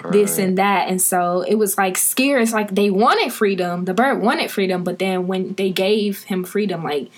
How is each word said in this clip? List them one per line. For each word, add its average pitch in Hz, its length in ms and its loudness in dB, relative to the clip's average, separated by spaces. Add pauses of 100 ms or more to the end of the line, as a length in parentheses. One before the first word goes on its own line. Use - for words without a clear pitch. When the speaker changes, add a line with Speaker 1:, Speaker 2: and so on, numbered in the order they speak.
(100)
Speaker 1:
this 202 280 4
Speaker 2:
Right. 196 80 0
Speaker 1:
and 185 120 2
that. 190 300 2
And 185 120 0
so 180 420 0
it 202 120 0
was, 214 240 0
like, 185 180 0
scared. 262 460 2
It's 226 100 0
like 208 220 -2
they 208 160 4
wanted 269 420 2
freedom. 180 540 -2
The 180 80 -2
bird 262 260 2
wanted 262 300 0
freedom, 185 340 -2
but 180 140 -4
then 185 280 -2
when 190 280 -4
they 190 160 -2
gave 196 540 0
him 185 200 -4
freedom, 185 400 -4
like, 143 340 -6